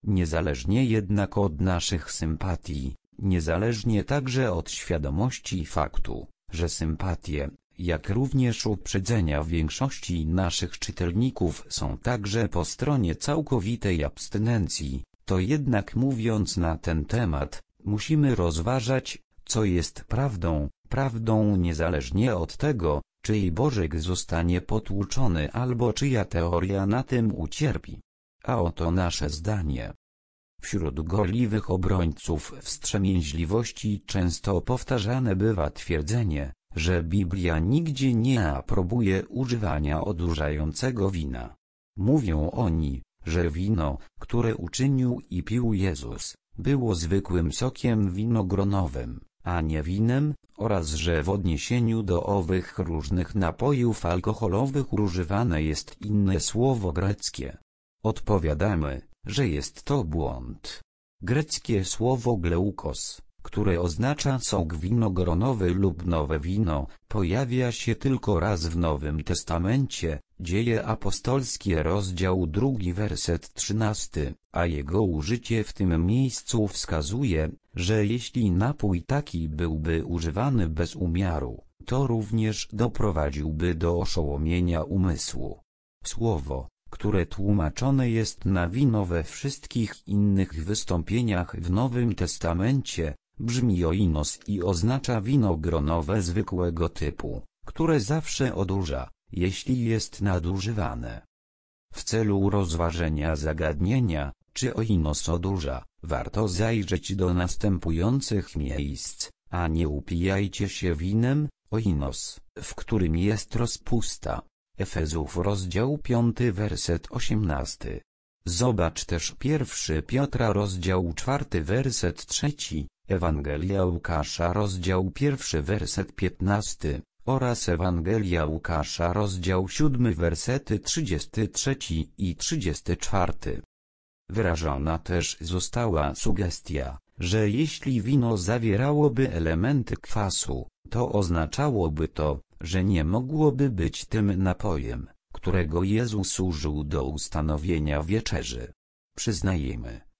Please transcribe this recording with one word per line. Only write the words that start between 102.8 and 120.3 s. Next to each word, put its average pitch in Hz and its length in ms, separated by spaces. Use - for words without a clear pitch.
zagadnienia, 78 960
czy 127 220
oinos 85 540
odurza, 82 560
warto 80 460
zajrzeć 95 680
do 90 180
następujących 90 1200
miejsc: 71 760
„A 87 180
nie 80 200
upijajcie 95 800
się 90 260
winem, 120 540
oinos, 80 720
w - 160
którym 90 420
jest 101 400
rozpusta”. - 840
Efezów, 80 580
rozdział 98 640
piąty, 117 540
werset 87 580
osiemnasty. 98 880
Zobacz 90 600
też - 340
pierwszy 127 640
Piotra, 120 500